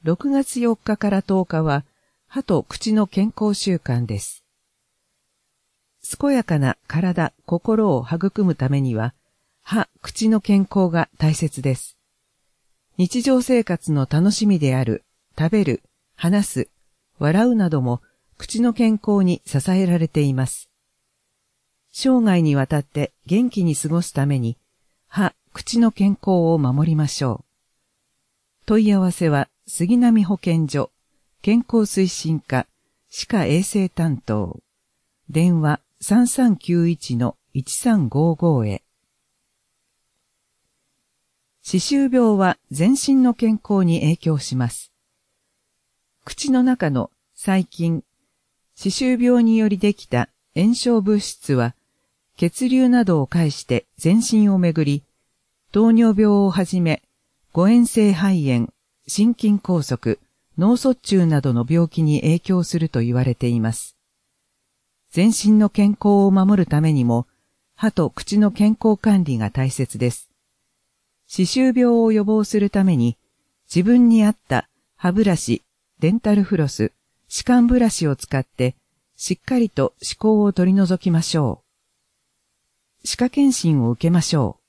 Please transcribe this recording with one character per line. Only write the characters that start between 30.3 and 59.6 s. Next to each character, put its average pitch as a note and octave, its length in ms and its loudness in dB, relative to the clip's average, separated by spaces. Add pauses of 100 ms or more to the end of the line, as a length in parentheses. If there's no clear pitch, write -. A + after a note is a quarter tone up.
健 E3 300 -2
所、 C#3 240 -6 (500)
健 G#3+ 160 2
康 A#3 220 0
推 G3 280 0
進 D#3+ 320 -4
課、 - 280 -6 (420)
歯 - 180 -14
科 F#3 180 -2
衛 D#3 160 0
生 G3 280 -2
担 D#3+ 280 -4
当。 G#2 440 -6 (680)
電 E3 300 2
話、 D3+ 220 0 (180)
三 A#3+ 280 2
三 B3 280 2
九 E3+ 320 0
一 D3+ 300 -4
の A#2+ 180 -2 (180)
一 C3+ 200 -8
三 G#3 340 0
五 D#3 280 0
五 D3 300 0
へ。 G2+ 160 -6 (2750)
歯 - 180 -2
周 C#4 240 0
病 A#3+ 340 2
は F#3 200 0 (140)
全 D#3+ 200 0
身 C4+ 260 0
の B3+ 160 2
健 A3 280 0
康 G3 220 0
に E3 180 0
影 D#3+ 160 0
響 D#3+ 220 -2
し - 160 -8
ま B2+ 140 -2
す。 - 240 -16 (1300)
口 - 280 -6
の B3+ 120 4
中 B3 260 0
の B2+ 220 -4 (240)
細 F#3+ 300 -2
菌、 E3 380 -4 (720)
歯 - 140 -6
周 B3+ 320 -2
病 B3 220 4
に A3+ 140 4
よ G#3+ 100 2
り G3+ 100 -2
で G#3 160 0
き - 120 -10
た A#2+ 240 -2 (260)
炎 G#3 200 2
症 A#3 260 0
物 G#3 200 0
質 - 320 -6
は、 B2 220 0 (600)
血 G3+ 320 -2
流 B3+ 180 2
な B3 160 4
ど E3+ 180 2
を C3 60 -2
介 E3 240 0
し - 140 -12
て - 200 -4 (120)
全 G3 300 2
身 G#3+ 220 2
を F#3+ 80 0
巡 D#3+ 320 0
り、 C#3+ 140 -4 (680)
糖 A3+ 220 4
尿 A3+ 160 4
病 G#3+ 160 2
を G3+ 240 4
は F3+ 160 -2
じ F3+ 160 -2
め、 D#3+ 200 -2 (520)
誤 F3+ 160 2
嚥 A#3+ 160 6
性 G#3+ 260 2
肺 F3+ 340 0
炎、 A#2+ 220 0 (400)
心 A3+ 260 2
筋 G#3 200 0
梗 F3+ 300 -2